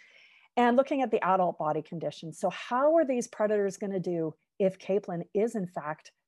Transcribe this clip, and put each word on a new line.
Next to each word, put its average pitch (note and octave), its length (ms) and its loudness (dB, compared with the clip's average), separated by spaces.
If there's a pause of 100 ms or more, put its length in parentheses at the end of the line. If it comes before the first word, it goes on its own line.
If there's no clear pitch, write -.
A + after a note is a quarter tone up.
(580)
and A#3+ 180 4
looking C4+ 260 2
at B3 80 0
the - 140 0
adult F3+ 340 2
body D3+ 240 -2
condition. D#3 520 -10
So F#3 160 -2
how C4+ 460 2
are D#4+ 100 6
these B3 220 -2
predators G#3 500 0
gonna G3 220 -4
do E3+ 360 -2 (240)
if F#3+ 180 2
capelin F#3+ 460 -2 (100)
is A#3 220 0
in F#3 120 -2
fact D3+ 440 -8 (160)